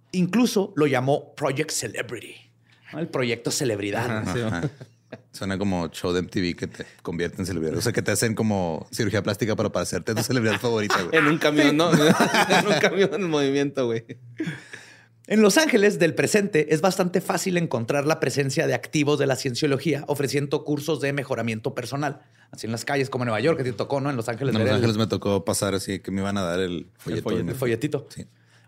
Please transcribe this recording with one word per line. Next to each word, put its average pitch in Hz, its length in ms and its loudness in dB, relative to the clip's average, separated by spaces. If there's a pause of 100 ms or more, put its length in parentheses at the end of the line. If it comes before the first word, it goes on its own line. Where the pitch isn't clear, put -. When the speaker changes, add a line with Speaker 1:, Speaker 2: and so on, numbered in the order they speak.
(160)
Speaker 1:
Incluso 185 600 2
lo 151 100 4
llamó 131 480 0
Project 143 380 -2
Celebrity, 117 640 -8 (560)
¿no? 143 80 -10
El 165 80 -6
proyecto 127 420 -2
celebridad. 110 560 -2 (140)
Speaker 2:
Ajá, 107 140 -2
sí. 120 80 -2
Speaker 3:
Ajá. 107 280 -2 (640)
Suena 98 260 -4
como 92 300 0
show 90 260 -4
de 90 60 2
M 90 100 -2
T - 100 -4
V 87 160 -2
que - 120 -8
te - 180 -12 (160)
convierte 85 400 -6
en 90 60 -4
celebridad. 80 300 -2
O 82 40 -2
sea, 117 120 0
que 131 100 -2
te 110 80 0
hacen 110 240 0
como 95 560 0
cirugía 104 320 0
plástica 107 320 0
para 104 160 0
parecerte 90 420 -4
tu - 80 -2
celebridad 113 380 0
favorita, 110 420 0
güey. 90 160 0
Speaker 2:
En 156 80 4
un 151 140 2
camión, 151 380 4
¿no? 170 140 4
<laughs> - 20 4
En 175 760 4
un 202 120 4
camión 190 340 4
en 190 160 -2
movimiento, 139 580 2
güey. 113 180 -4 (1200)
Speaker 1:
En 214 160 4
Los 208 160 6
Ángeles 208 420 4
del 156 160 4
presente 156 580 2
es 151 80 4
bastante 185 400 2
fácil 180 360 0
encontrar 143 480 -2
la 156 140 2
presencia 139 480 0
de 135 60 0
activos 143 440 0
de 139 80 0
la 131 120 0
cienciología 139 720 0
ofreciendo 143 580 -2
cursos 147 340 -2
de 139 140 -2
mejoramiento 117 600 -4
personal. 139 480 -6 (300)
Así - 160 -12
en 110 60 -4
las 113 120 -6
calles, 143 240 0
como 123 140 -4
en 123 40 -2
Nueva 107 120 0
York, 147 180 2
que 135 60 -2
te 127 100 -4
tocó, 127 280 -2
¿no? 139 80 -2
En 139 80 -4
Los 113 120 -4
Ángeles 120 240 -2
Speaker 3:
En 107 60 2
Speaker 1:
ver 107 80 2
Speaker 3:
Los 131 40 2
Speaker 1:
el 131 120 2
Speaker 3:
Ángeles 113 140 2
me 110 100 2
tocó 98 380 0
pasar 101 300 0
así 95 240 -4
que 95 120 -10
me 95 100 -2
iban 98 160 -2
a 98 60 -2
dar 87 160 -2
el 87 280 -4 (100)
folleto. 113 260 -6
Speaker 2:
folleto. 110 280 -2
Speaker 1:
el - 40 -6
folletito. 131 580 -2
Speaker 3:
Sí. - 140 -14 (400)